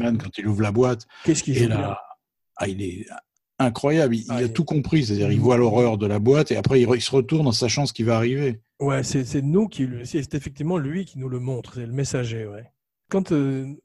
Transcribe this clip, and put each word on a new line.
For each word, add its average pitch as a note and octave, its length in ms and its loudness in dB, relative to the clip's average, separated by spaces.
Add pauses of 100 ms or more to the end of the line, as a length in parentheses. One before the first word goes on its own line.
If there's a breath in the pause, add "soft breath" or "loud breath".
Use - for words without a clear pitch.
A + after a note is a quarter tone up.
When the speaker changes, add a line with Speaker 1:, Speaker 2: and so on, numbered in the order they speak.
Speaker 1:
Freeman A#2 160 0
quand - 160 -12
il G2+ 80 -8
ouvre G#2 160 0
la G2+ 100 2
boîte, A#2+ 340 2 (180 loud breath)
Speaker 2:
Qu'est-ce D#3 180 2
qu'il C3+ 140 -2
Speaker 1:
et A#2+ 80 4
Speaker 2:
joue A2+ 40 4
Speaker 1:
là, G#2+ 80 0
Speaker 2:
bien. G2 200 -4 (600)
Speaker 1:
ah, F2+ 120 -4
il G2 140 -6
est F#2 240 -8 (520)
incroyable. C3+ 580 2
Il, A2 120 -6
Speaker 2:
Ah, B2+ 120 -2
Speaker 1:
il B2+ 40 0
a - 20 2
Speaker 2:
il A2+ 60 -6
Speaker 1:
tout D#3+ 120 0
compris. D3+ 400 2
C'est-à-dire, G2+ 280 0
il G#2 80 4
Speaker 2:
Mm. - 20 2
Speaker 1:
voit B2 140 6
l'horreur A#2 420 4
de G#2 80 0
la G#2 140 0
boîte, C#3 320 4
et A2+ 40 2
après, C3 240 4
il, A#2+ 140 4
il A#2+ 80 2
se - 80 -6
retourne C#3 380 2
en A#2+ 40 2
sachant C3 340 0
ce - 60 -6
qui A#2 120 -4
va A2+ 120 2
arriver. B2 440 -2 (200)
Speaker 2:
Ouais, C#3 220 0
c'est, C3 220 -2
c'est C3+ 180 -4
nous F3 240 2
qui C#3 200 -4
lui, B2 200 -10
c'est, C#3+ 160 -4
c'est B2 120 -8
effectivement D3+ 440 -6
lui D#3+ 260 -4
qui - 140 -16
nous C3 100 -8
le B2+ 120 -6
montre. B2 340 -8
C'est A#2+ 120 -10
le A#2 60 -10
messager, B2 540 -4
ouais. G#2 180 -16 (440)
Quand, F#3+ 220 -2
euh, C3+ 420 0 (120)